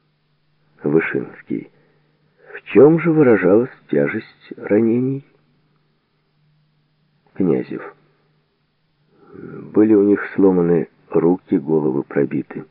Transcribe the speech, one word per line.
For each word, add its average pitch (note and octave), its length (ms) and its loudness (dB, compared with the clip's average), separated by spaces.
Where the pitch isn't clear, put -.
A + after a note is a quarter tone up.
Вышинский. - 880 -6
«В - 80 -18
чём D#3 260 6
же E3 100 -2
выражалась A#2+ 600 2
тяжесть - 720 -6
ранений?» B2 680 -2
Князев. C2 640 -4
«Были F#2+ 640 -2
у G2+ 80 6
них G2+ 180 2
сломаны F2 540 2
руки, F2 480 0
головы C#2+ 460 -2
пробиты». C#2 680 -6